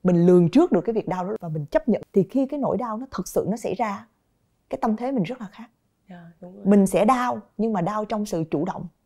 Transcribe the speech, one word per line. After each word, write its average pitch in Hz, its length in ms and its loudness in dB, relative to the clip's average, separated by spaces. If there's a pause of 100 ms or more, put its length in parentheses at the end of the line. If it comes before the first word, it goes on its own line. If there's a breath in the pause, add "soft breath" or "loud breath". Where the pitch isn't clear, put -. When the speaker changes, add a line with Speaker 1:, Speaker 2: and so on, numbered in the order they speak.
Speaker 1:
Mình 175 240 4
lường 180 240 6
trước 339 220 4
được 185 80 4
cái 233 120 -4
việc 220 160 -4
đau 180 160 -4
đó 208 160 -6
và 175 80 -12
mình 156 180 -6
chấp 302 220 -2
nhận. 202 140 0 (100)
Thì 196 180 4
khi 269 160 0
cái 285 140 -6
nỗi 226 160 0
đau 220 200 -6
nó 254 140 -10
thực - 180 -8
sự - 200 -2
nó 208 80 -2
xảy - 180 -6
ra, 202 320 -6 (640)
cái 262 100 -6
tâm 220 160 0
thế 247 160 -4
mình 247 100 0
rất 240 180 -6
là 196 120 -12
khác. 226 180 -20 (380)
Speaker 2:
Dạ, 175 140 -20 (180)
đúng 180 160 -18
rồi. 202 100 -6
Speaker 1:
Mình 196 200 6
sẽ 185 180 2
đau, 247 360 0 (180)
nhưng 220 140 -2
mà 196 80 -2
đau 208 240 -4
trong 208 220 -6
sự 165 240 -4
chủ 151 140 -2
động. 180 220 -8 (200)